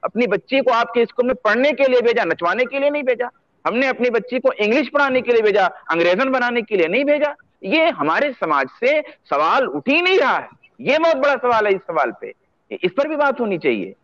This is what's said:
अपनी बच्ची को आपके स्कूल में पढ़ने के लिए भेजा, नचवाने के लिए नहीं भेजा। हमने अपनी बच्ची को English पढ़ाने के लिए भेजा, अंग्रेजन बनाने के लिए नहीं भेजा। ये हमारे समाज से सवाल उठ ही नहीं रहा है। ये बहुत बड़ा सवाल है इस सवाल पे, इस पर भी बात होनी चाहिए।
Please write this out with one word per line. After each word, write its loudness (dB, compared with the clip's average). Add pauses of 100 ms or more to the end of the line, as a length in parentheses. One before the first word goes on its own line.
अपनी -2
बच्ची -2
को 2
आपके 0
स्कूल -2
में 0
पढ़ने 0
के 2
लिए 4
भेजा, 2
नचवाने 0
के -6
लिए 2
नहीं -4
भेजा। -2 (360)
हमने 0
अपनी -2
बच्ची -2
को 2
English 0
पढ़ाने 0
के -2
लिए 4
भेजा, 2
अंग्रेजन 0
बनाने -2
के -6
लिए 2
नहीं -2
भेजा। 0 (280)
ये 2
हमारे -2
समाज -2 (140)
से 2
सवाल -2
उठ -6
ही 2
नहीं 2
रहा 2
है। -10 (320)
ये 0
बहुत 2
बड़ा 0
सवाल 0
है 2
इस 0
सवाल -2
पे, -14 (380)
इस -4
पर -2
भी -4
बात 0
होनी -2
चाहिए। -2